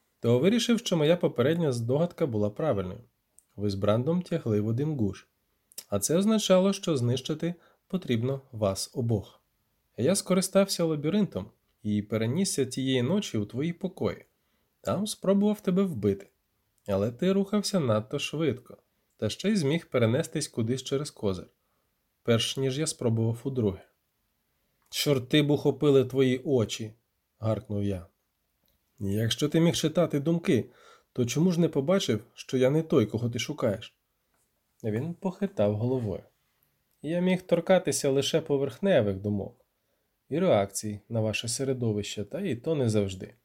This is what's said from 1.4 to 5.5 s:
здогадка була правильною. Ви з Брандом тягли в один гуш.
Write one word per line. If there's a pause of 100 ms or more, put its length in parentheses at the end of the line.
здогадка
була
правильною. (520)
Ви
з
Брандом
тягли
в
один
гуш. (640)